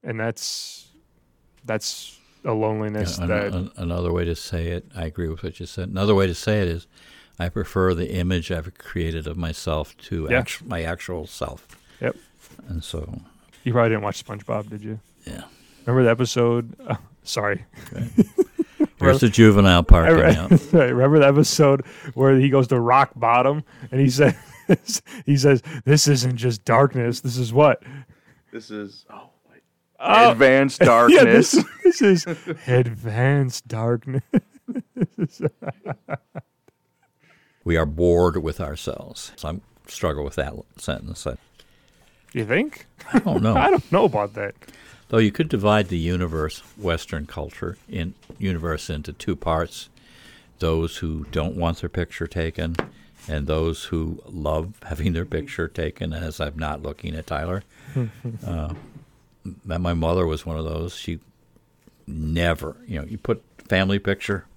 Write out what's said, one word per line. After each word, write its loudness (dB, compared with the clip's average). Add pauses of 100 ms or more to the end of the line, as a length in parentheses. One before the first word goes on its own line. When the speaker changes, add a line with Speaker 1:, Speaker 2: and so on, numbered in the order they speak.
Speaker 1:
And -10
that's, -8 (760)
that's -8 (240)
a -4
loneliness -4
Speaker 2:
Yeah, -6
an-, -4
Speaker 1:
that -2
Speaker 2:
an-, -6
another -4
way -2
to -4
say -8
it, -8 (100)
I -8
agree -6
with -10
what -12
you -12
said. -10
Another 2
way 4
to -2
say -2
it 0
is, -6 (520)
I -4
prefer 0
the -4
image -2
I've -8
created -6
of -8
myself -6 (140)
to -6
Speaker 1:
Yeah. 2
Speaker 2:
actu-, -6
my -8
actual -8
self. -12 (340)
Speaker 1:
Yep. -6 (500)
Speaker 2:
And -10
so -12 (420)
Speaker 1:
You -4
probably 2
didn't -2
watch -6
SpongeBob, -10
did -14
you? -12 (260)
Speaker 2:
Yeah. -16 (440)
Speaker 1:
Remember 4
the 6
episode? 0
<laughs> -18
Oh, -4 (280)
sorry. -4 (280)
Speaker 2:
Okay. -8 (480)
Speaker 1:
<laughs> -4
Speaker 2:
Here's 6
the 6
juvenile 8
part 8
Speaker 1:
Remember, 6
Speaker 2:
coming 2
out. 4
Speaker 1:
<laughs> -
right, 6
remember 4
the 8
episode 4 (300)
where 6
he 4
goes 4
to 2
rock 4
bottom 2 (260)
and 0
he 6
says, 4 (320)
<laughs> -4
he 2
says, 4 (220)
"This 2
isn't 0
just -4
darkness. 2
This -6
is -4
what?" 4 (680)
Speaker 3:
This -16
is, -14
oh, -20 (220)
wait. -20 (400)
Speaker 1:
Oh. 6
Speaker 3:
Advanced 4
Speaker 1:
<laughs> 8
Yeah, 8
this, 6
Speaker 3:
darkness. 4 (180)
Speaker 1:
this 2
is 4 (400)
advanced 0
darkness. -4
<laughs> -6 (2250)
Speaker 2:
We 0
are 0
bored 2
with -6
ourselves. -12
So -10
I'm -8 (240)
struggle -6
with -10
that -4
l-, -16 (100)
sentence. -10
I -8 (960)
Speaker 1:
You -6
think? -4 (260)
Speaker 2:
I 4
don't -2
know. 2
Speaker 1:
<laughs> -
I 2
don't 0
know 4
about -2
that. -8 (540)
Speaker 2:
Though 2
you 4
could -4
divide 2
the -4
universe, -4 (180)
Western -6
culture, -10 (120)
in -8 (240)
universe -4
into -8
two -6
parts. -4 (720)
Those -2
who -8
don't -4
want -4
their -8
picture -8
taken -6 (520)
and -6
those -4
who -6
love -6 (120)
having -4
their -6
picture -8
taken, -8
as -10
I'm -8
not -8
looking -10
at -12
Tyler. -8 (320)
Speaker 1:
<laughs> -4 (440)
Speaker 2:
Uh, -6 (720)
m-, -8
my -2
mother 0
was -6
one -8
of -6
those. -8
She -10 (840)
never, -4 (100)
you -8
know, -10
you -12
put -6 (260)
family 0
picture -4 (120)